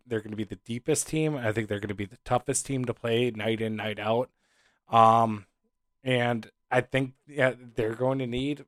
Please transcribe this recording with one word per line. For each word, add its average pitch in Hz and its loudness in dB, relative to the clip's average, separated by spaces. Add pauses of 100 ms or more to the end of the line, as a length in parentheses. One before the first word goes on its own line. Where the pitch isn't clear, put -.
they're 113 -2
gonna 107 -10
be 107 -4
the 98 -10
deepest - -4
team. 156 -2
I 120 -2
think 107 -2
they're 101 -4
gonna 104 -6
be 98 -6
the - -16
toughest - -2
team 131 -4
to 113 -4
play 120 0
night 110 -2
in, 110 -4
night 107 -6
out. 113 -2 (580)
Um, 113 6 (540)
and 120 0 (220)
I 127 4
think, 131 -2 (140)
yeah, 131 0 (200)
they're 113 -2
going 131 0
to 131 -4
need 139 -4